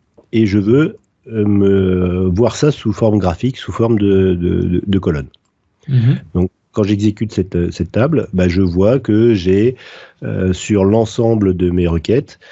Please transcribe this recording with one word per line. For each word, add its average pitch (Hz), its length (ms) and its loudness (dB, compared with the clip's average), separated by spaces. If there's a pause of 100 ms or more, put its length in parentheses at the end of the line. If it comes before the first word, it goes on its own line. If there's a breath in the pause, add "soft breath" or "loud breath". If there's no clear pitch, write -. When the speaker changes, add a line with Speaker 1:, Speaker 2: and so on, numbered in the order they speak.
(320)
Speaker 1:
Et 113 140 2
je 98 120 0
veux, 123 400 0 (340)
euh, 110 120 -2
me, 92 840 0
voir 104 280 0
ça 151 140 2
sous 113 220 -6
forme 107 260 2
graphique, 92 380 -2
sous - 160 -14
forme 113 260 0
de, 95 360 2
de, 87 260 -2
de, 90 260 -2
de 98 120 0
colonne. 76 300 -4 (600)
Speaker 2:
Mhm. 131 320 0 (140)
Speaker 1:
Donc, 90 160 0 (220)
quand 110 120 0
j'exécute 104 480 -2
cette, 87 400 -2
cette - 180 -6
table, 131 420 0
bah, 92 160 0
je 90 140 2
vois 95 380 2
que 110 340 2
j'ai, 101 400 0 (480 loud breath)
euh, 98 300 -2
sur 98 320 0
l'ensemble 110 720 2
de 90 140 0
mes 87 180 0
requêtes, 92 500 -2 (140)